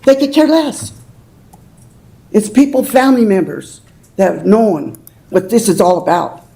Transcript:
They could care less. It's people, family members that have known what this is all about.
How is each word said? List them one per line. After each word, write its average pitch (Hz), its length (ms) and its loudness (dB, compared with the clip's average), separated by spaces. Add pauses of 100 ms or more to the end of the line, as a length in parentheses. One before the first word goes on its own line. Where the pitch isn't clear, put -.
They 269 120 4
could 277 180 -2
care 311 140 2
less. 302 460 -2 (1400)
It's 208 180 -2
people, 262 340 0
family 254 420 2
members 185 560 -4 (360)
that 190 160 0
have 160 120 -10
known 190 560 0 (280)
what 185 200 -2
this 226 200 0
is 170 120 0
all 180 200 2
about. - 440 -4 (100)